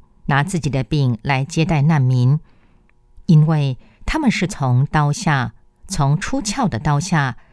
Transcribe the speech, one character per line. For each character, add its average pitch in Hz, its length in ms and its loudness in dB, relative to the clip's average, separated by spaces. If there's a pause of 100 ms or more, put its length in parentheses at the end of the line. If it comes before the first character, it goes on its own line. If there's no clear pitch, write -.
(280)
拿 143 160 0
自 180 160 -4
己 147 100 -4
的 131 140 -2
饼 131 380 0
来 135 220 -2
接 160 220 -2
待 147 180 0
难 156 180 2
民， 127 380 2 (840)
因 156 200 6
为 147 320 0 (280)
他 - 120 -4
们 285 140 2
是 - 160 -2
从 131 380 0
刀 147 260 0
下， 135 420 -2 (340)
从 143 300 0
出 269 240 -4
鞘 233 260 -4
的 117 120 -4
刀 147 200 0
下 147 380 -2 (160)